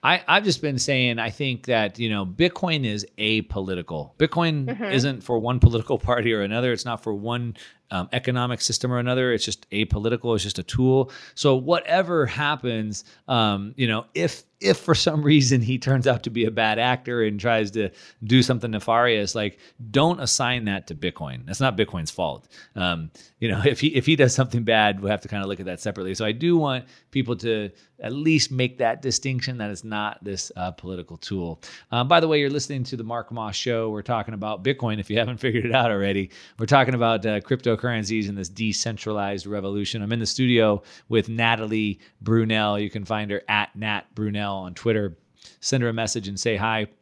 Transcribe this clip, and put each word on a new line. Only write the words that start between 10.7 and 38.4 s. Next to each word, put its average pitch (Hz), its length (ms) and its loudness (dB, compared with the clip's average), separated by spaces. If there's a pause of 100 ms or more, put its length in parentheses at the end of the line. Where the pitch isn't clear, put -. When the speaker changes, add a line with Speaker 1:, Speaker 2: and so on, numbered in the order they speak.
Speaker 1:
So 139 200 4
whatever 165 720 2
happens, 117 800 -4 (240)
um, 107 480 2
you 131 100 0
know, 113 280 -2
if, - 300 -2 (160)
if 196 180 2
for 165 160 2
some 151 280 2
reason 139 380 6
he 123 180 0
turns 131 280 2
out 127 160 2
to 113 80 -6
be 113 160 0
a 110 40 0
bad 110 280 0
actor 123 440 0
and 107 160 0
tries 110 340 2
to 104 180 -2 (340)
do 123 180 8
something 120 280 0
nefarious, 110 640 2
like, 104 240 -4 (320)
don't 151 300 2
assign 123 440 -2
that 98 220 -4
to 82 80 -12
Bitcoin. 71 500 -8
That's 90 160 -8
not 131 160 2
Bitcoin's 95 340 -2
fault. 76 380 -6 (260)
Um, 85 360 -4 (280)
you 117 100 -2
know, 92 140 -2
<laughs> 123 40 4
if 131 140 2
he, 151 80 2
if 135 180 0
he 156 100 4
does 131 180 4
something 120 300 0
bad, 107 360 4
we'll 98 100 -2
have 101 120 0
to - 60 -16
kinda 101 180 -6
look 98 140 -6
at 92 60 -10
that 90 140 -8
separately. 95 340 -6
So 110 100 -4
I 107 80 0
do 165 240 2
want 135 300 0 (240)
people 120 260 -2
to 107 340 -2 (300)
at 113 120 -8
least 156 380 2
make 127 280 -2
that 117 240 0
distinction 127 560 -4
that 104 120 -6
it's 98 140 -12
not 107 400 -6
this, 98 320 -8
uh, 90 160 -4
political 87 460 -12
tool. 87 440 -6 (300)
Um, 123 160 0
by 170 120 6
the 165 60 2
way, 151 140 2
you're 139 100 0
listening 139 340 -4
to 131 120 -10
the 117 80 -10
Mark 117 260 -8
Moss 110 240 -8
Show. 113 360 -2
We're 104 120 -6
talking 110 320 -4
about 101 300 -6
Bitcoin, 117 340 -2
if 98 120 -6
you 104 80 2
haven't 117 180 0
<laughs> - 80 -12
figured 117 220 0
it 117 60 -2
out 120 180 4
already. 98 400 0 (280)
We're 113 80 -2
talking 131 280 6
about, 113 320 2
uh, 104 140 0
cryptocurrencies 110 880 -2
and 101 100 -6
this 90 100 -6